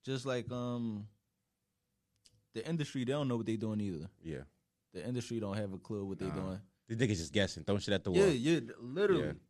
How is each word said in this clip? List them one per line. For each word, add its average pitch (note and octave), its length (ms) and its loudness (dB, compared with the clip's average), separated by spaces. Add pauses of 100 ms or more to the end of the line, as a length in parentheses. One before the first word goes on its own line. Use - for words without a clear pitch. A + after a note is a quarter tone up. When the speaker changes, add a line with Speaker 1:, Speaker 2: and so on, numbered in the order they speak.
Speaker 1:
just C3 220 -4
like, B2 260 -2
um, A#2+ 560 -4 (1500)
the A2+ 140 -6
industry, D3 360 -2
they A#2+ 80 0
don't C#3+ 160 0
know A#2+ 100 2
what A2+ 80 0
they A2+ 100 0
doing G#2+ 260 0
either. F2+ 280 -4 (140)
Speaker 2:
Yeah. D2 180 -6 (520)
Speaker 1:
The F2 120 -8
industry A#2+ 340 -4
don't G2+ 180 -2
have G2+ 160 -4
a F#2+ 40 -8
clue G2+ 280 -6
what F#2+ 140 -6
they F#2+ 80 -2
Speaker 2:
Nah. - 80 -4
Speaker 1:
doing. F#2+ 260 -4 (260)
Speaker 2:
These A#2 100 -4
niggas G#2+ 200 4
just E2 160 -6
guessing, F#2 300 2
throwing G2+ 160 2
shit G2+ 140 0
at F#2+ 100 2
the G2 80 0
Speaker 1:
Yeah, F2+ 140 8
Speaker 2:
wall. F#3 80 8
Speaker 1:
yeah, C#3+ 260 4
th-, A#2+ 200 -8
literally. E3 480 2
Speaker 2:
Yeah. D2+ 60 -2 (160)